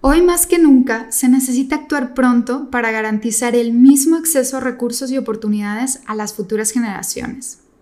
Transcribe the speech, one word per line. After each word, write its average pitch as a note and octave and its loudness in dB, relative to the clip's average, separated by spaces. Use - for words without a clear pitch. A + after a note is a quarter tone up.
Hoy D4 4
más F4 2
que F4 0
nunca B3+ 4
se B3+ 0
necesita C4 0
actuar C#4+ -6
pronto B3 0
para A#3 -2
garantizar A3 -2
el A#3 0
mismo C#4 6
acceso C4+ -2
a - -4
recursos B3 -4
y C4 -2
oportunidades G#3+ -4
a G#3+ -8
las G#3+ -6
futuras G#3+ -4
generaciones. - -6